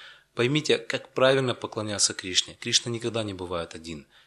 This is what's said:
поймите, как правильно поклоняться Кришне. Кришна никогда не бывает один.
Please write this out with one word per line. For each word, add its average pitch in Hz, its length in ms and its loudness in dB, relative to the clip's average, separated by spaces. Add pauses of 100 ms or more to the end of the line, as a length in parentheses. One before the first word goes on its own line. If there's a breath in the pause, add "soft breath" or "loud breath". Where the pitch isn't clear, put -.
(340 loud breath)
поймите, 127 460 2
как - 340 -8
правильно 131 400 4
поклоняться 107 640 -2
Кришне. 92 440 -2
Кришна 120 320 0
никогда 113 320 -4
не 101 120 -6
бывает 87 400 -6
один. 80 320 -12 (200 soft breath)